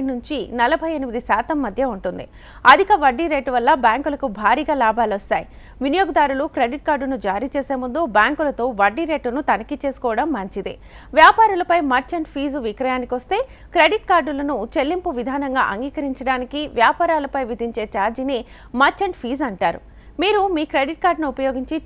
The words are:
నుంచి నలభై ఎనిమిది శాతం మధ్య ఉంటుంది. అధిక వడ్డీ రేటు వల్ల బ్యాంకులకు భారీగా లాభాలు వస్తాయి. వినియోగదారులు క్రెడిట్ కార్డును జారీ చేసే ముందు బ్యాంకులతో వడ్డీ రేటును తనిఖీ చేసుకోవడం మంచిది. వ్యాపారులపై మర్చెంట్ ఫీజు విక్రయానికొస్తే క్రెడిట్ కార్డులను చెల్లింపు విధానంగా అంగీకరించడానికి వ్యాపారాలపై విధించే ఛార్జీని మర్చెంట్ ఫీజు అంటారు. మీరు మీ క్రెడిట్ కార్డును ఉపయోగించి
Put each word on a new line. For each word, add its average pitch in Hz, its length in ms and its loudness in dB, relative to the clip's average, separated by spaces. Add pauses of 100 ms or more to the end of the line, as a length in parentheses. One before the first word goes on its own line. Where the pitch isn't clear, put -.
నుంచి 262 300 -6 (240)
నలభై 320 360 0
ఎనిమిది 247 300 -6
శాతం 233 380 0
మధ్య 214 180 -4 (120)
ఉంటుంది. 180 300 -8 (460)
అధిక 381 220 6 (100)
వడ్డీ 277 300 2
రేటు 277 240 -2
వల్ల 240 120 2 (160)
బ్యాంకులకు 269 440 0 (100)
భారీగా 262 440 2
లాభాలు 220 360 2
వస్తాయి. - 260 -4 (380)
వినియోగదారులు 294 720 0
క్రెడిట్ 262 340 -2
కార్డును 269 380 -2
జారీ 202 300 -2
చేసే 269 260 -4
ముందు 254 200 -4 (140)
బ్యాంకులతో 254 500 2 (140)
వడ్డీ 220 300 2
రేటును 277 400 -4
తనిఖీ - 340 -4
చేసుకోవడం 254 420 -2 (100)
మంచిది. 190 380 -8 (440)
వ్యాపారులపై 359 600 6 (140)
మర్చెంట్ 302 420 -2
ఫీజు 277 340 -4
విక్రయానికొస్తే 254 720 -2 (360)
క్రెడిట్ 320 380 2
కార్డులను 285 440 0 (200)
చెల్లింపు 339 340 0 (100)
విధానంగా 262 440 -2 (100)
అంగీకరించడానికి 262 840 -4 (200)
వ్యాపారాలపై 285 720 2
విధించే 226 320 -6 (100)
ఛార్జీని 233 460 -2 (420)
మర్చెంట్ 381 400 0
ఫీజు 269 280 -4
అంటారు. 175 300 -2 (400)
మీరు 403 200 2 (140)
మీ 302 160 0
క్రెడిట్ 285 320 -2
కార్డును 320 300 0
ఉపయోగించి 262 420 -4 (100)